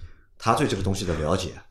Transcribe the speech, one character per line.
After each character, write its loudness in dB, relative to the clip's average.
他 2
对 2
这 2
个 -2
东 2
西 -2
的 0
了 2
解 -4